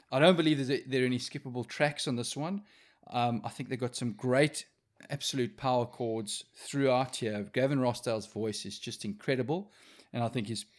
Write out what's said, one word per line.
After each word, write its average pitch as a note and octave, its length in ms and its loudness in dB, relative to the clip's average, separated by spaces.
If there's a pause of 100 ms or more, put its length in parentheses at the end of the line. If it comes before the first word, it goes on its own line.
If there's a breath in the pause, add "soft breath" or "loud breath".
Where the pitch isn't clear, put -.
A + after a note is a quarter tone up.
(100)
I C3 80 2
don't E3+ 180 10
believe D#3 200 4
there's C3+ 140 -2
a, C#3 180 0
there B2+ 140 2
are B2+ 40 4
any B2 140 0
skippable B2 480 -8
tracks D3+ 400 0
on B2+ 80 0
this A#2+ 200 -6
one. F#3 260 -4 (480 soft breath)
Um, A#2+ 340 0
I B2 60 -8
think - 180 -10
they've B2+ 100 -4
got A#2+ 160 -4
some A#2+ 180 -4
great B2+ 540 2 (420)
absolute C3 480 -4
power B2+ 300 2
chords A2+ 560 -6 (140)
throughout C3 580 2
here. G#2 380 -4
Gavin C3+ 260 2
Rossdale's A#2 480 0
voice G#2+ 400 -4
is G2+ 140 -10
just - 240 -10
incredible, B2+ 680 -2 (420 loud breath)
and A#2+ 120 -2
I A2+ 40 0
think A2+ 200 -4
his A2+ 160 -6 (140)